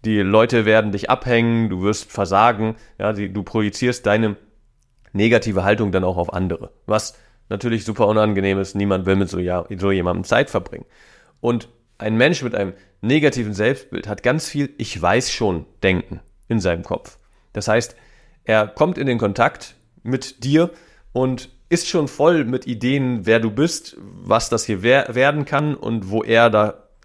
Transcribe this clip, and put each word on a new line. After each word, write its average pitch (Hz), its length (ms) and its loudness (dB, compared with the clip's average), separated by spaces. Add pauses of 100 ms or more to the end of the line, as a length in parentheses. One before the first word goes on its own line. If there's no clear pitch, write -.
die 107 140 2
Leute 110 460 4
werden 107 260 4
dich 98 180 -6
abhängen, 117 600 2
du 92 120 -4
wirst 104 300 -2
versagen“, 110 640 0 (240)
ja, 104 140 -2
die, 101 180 -6
du 98 120 -6
projizierst 113 640 -2
deine 107 300 2 (760)
negative 104 520 2
Haltung 104 280 0
dann 92 120 0
auch 90 140 -2
auf 87 160 -4
andere, 90 380 -6 (140)
was - 300 -2 (340)
natürlich 110 360 -4
super 107 220 0
unangenehm 101 520 2
ist, 95 160 -6
niemand 98 300 -2
will 95 100 4
mit 95 140 0
so, 87 100 -6
ja, 90 260 -2 (120)
so 98 140 0
jemandem 90 320 0
Zeit 135 260 0
verbringen. - 360 -8 (540)
Und 117 300 -4 (280)
ein 110 180 -4
Mensch 139 280 2
mit 120 120 -6
einem 98 180 -4 (280)
negativen 123 520 2
Selbstbild 107 540 -2
hat 104 160 -10
ganz 143 240 0
viel 143 300 -4
„Ich 101 240 -8
weiß 101 300 0
schon“ 90 340 -2 (160)
Denken 92 380 -2 (280)
in 113 120 0
seinem 87 240 -2
Kopf. - 340 -10 (360)
Das 104 140 -6
heißt, 113 280 0 (480)
er 107 240 2
kommt 165 300 0
in 139 100 -2
den 123 100 0
Kontakt 110 580 -2 (280)
mit 123 400 -6
dir 160 280 2 (420)
und 127 360 -2 (200)
ist 170 180 -2
schon 156 200 0
voll 156 360 2
mit 123 240 -4
Ideen, 123 580 -2
wer 113 140 6
du 113 120 0
bist, 143 480 -2
was 95 500 -2
das 113 160 -2
hier 98 180 -4
wer-, 123 320 2
werden 143 300 2
kann 147 300 -2
und 110 340 -6
wo 107 140 0
er 113 260 4
da 107 400 0 (160)